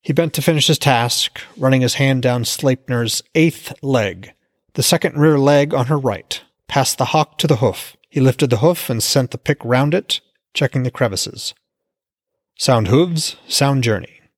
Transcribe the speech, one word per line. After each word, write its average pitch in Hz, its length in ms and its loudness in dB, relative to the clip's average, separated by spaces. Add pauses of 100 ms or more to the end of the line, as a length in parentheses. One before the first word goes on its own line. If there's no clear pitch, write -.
He - 120 -6
bent 165 220 0
to 147 80 -4
finish 156 260 2
his 160 100 2
task, - 600 0 (160)
running 131 240 2
his 123 140 0
hand 135 280 0
down 123 220 0
Sleipnir's 123 760 -2 (140)
eighth 165 480 0
leg, 104 500 -2 (420)
the 139 80 -2
second - 340 0
rear 151 220 4
leg 143 360 2
on 127 120 0
her 147 120 -2
right, 117 420 -6 (280)
past - 280 0
the 127 100 0
hock - 320 0
to 156 100 0
the 143 80 4
hoof. 110 400 -2 (120)
He - 120 -4
lifted 131 280 2
the 117 100 2
hoof 170 300 0
and 113 140 -2
sent 131 300 0
the 151 60 -12
pick - 260 -4
round 131 300 2
it, - 260 -4 (340)
checking 135 300 -2
the 127 80 -4
crevices. - 600 -6 (1040)
"Sound 117 300 0
hooves, 160 500 0 (120)
sound 139 340 0
journey. 104 380 -4 (180)